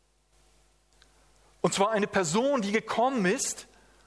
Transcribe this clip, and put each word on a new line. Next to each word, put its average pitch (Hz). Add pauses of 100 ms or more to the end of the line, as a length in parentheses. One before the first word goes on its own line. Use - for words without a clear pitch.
(1600)
Und 185
zwar 196
eine 208
Person, 214
die 196
gekommen 226
ist, - (400)